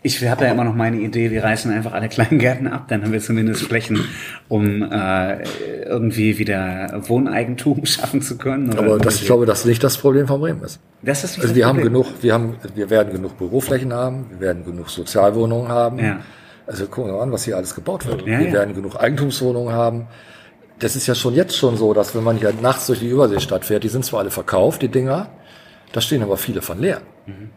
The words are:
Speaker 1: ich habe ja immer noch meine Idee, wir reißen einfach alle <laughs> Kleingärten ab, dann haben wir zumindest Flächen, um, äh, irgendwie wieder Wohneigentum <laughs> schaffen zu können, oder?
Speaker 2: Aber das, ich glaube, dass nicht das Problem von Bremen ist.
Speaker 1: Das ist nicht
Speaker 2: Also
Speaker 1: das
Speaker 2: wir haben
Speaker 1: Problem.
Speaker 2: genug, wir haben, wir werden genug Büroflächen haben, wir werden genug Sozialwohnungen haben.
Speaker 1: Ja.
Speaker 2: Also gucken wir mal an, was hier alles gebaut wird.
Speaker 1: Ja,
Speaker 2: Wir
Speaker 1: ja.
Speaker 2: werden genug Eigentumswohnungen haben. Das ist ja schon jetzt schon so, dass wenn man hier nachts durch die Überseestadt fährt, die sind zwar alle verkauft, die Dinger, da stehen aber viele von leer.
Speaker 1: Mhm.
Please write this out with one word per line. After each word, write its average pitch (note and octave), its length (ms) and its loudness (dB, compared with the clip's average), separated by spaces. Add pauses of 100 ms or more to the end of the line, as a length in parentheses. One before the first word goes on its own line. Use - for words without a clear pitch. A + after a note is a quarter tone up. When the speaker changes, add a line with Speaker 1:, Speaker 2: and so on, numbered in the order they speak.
Speaker 1:
ich - 240 0
habe C3 180 2
ja A#2+ 40 4
immer A#2+ 140 0
noch A2+ 100 0
meine A2+ 220 0
Idee, A2 340 0
wir A2 140 -2
reißen A2 260 0
einfach A2 220 -2
alle G#2+ 160 -4
<laughs> - 20 -6
Kleingärten B2+ 560 2
ab, - 220 -6
dann G#2 160 -2
haben A2 80 0
wir G#2+ 80 0
zumindest A2 440 0
Flächen, A2 400 -2 (440)
um, G#2 420 2
äh, F#2+ 520 0 (420)
irgendwie A2 540 2
wieder F#2+ 680 -2
Wohneigentum A#2+ 800 0
<laughs> - 0 -
schaffen - 360 0
zu B2 160 -6
können, C3+ 340 -2
oder? A2 80 0
Speaker 2:
Aber G#2+ 180 4
das, G#2+ 180 4
ich G#2 100 -4
glaube, A#2+ 200 6
dass G#2 180 2
nicht A#2+ 200 4
das C3 140 2
Problem C#3 280 4
von C#3 140 0
Bremen D#3+ 220 -4
ist. - 180 -14 (220)
Speaker 1:
Das C#3 200 -2
ist F3+ 100 -6
nicht - 100 -8
Speaker 2:
Also A#2+ 60 2
Speaker 1:
das A#2 80 2
Speaker 2:
wir A#2 100 6
haben C3+ 100 4
Speaker 1:
Problem. A2+ 160 2
Speaker 2:
genug, B2+ 140 4 (160)
wir A#2 120 4
haben, A#2 220 -2 (180)
wir G2+ 160 -4
werden G#2 220 4
genug F#2 260 -8
Büroflächen B2+ 540 -2
haben, B2+ 380 -4
wir F2+ 100 -14
werden F2 240 -2
genug F2 260 -10
Sozialwohnungen A2+ 760 2
haben. A#2+ 300 0
Speaker 1:
Ja. G#2 220 -2 (460)
Speaker 2:
Also G2 200 -6
gucken A2+ 260 -6
wir F#2+ 40 -4
mal A2 80 -2
an, C3 80 -2
was G2+ 120 -4
hier G#2 120 -4
alles F#2 180 -6
gebaut - 320 -6
wird. A#2 160 -4
Speaker 1:
Ja, A2 160 0
Speaker 2:
Wir D3 80 4
Speaker 1:
ja. F3 60 -2
Speaker 2:
werden G2+ 220 2
genug F#2+ 220 -8
Eigentumswohnungen B2 760 0
haben. A#2 320 0 (720)
Das A#2+ 180 -2
ist C3 100 -4
ja B2 80 2
schon A#2+ 200 0
jetzt F3 220 2
schon A#2+ 200 2
so, G#2+ 160 4
dass G2+ 220 2
wenn A2+ 100 0
man A2+ 140 2
hier G#2+ 140 2 (100)
nachts C3 240 0
durch A#2 140 0
die A#2+ 80 -2
Überseestadt G#2+ 560 2
fährt, G#2+ 200 0
die A2 40 0
sind B2+ 160 -2
zwar A2 160 -2
alle G2 100 -2
verkauft, G2 520 2
die B2+ 60 0
Dinger, C#3 400 0 (640)
da A2 80 -2
stehen C3 220 0
aber G2 140 0
viele G2+ 260 -4
von F2 180 -8
leer. F3+ 220 -2 (240)
Speaker 1:
Mhm. G2+ 300 -16